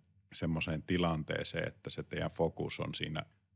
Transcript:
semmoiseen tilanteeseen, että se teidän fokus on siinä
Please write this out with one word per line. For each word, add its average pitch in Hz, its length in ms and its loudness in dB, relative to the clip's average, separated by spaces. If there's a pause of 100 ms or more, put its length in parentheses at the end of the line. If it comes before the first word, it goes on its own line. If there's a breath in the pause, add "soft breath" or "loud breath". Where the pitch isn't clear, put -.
(320)
semmoiseen 80 500 0
tilanteeseen, 82 880 2
että - 220 -8
se - 120 -2
teidän 82 280 -2
fokus 82 500 0
on 78 140 -4
siinä 78 280 -2 (340)